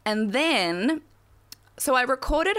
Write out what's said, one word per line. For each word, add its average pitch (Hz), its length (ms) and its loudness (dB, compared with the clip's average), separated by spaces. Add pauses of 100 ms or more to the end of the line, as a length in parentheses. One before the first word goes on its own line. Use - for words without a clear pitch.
And 214 280 -2
then, 247 720 0 (720)
so - 180 0
I 254 80 4
recorded 302 560 0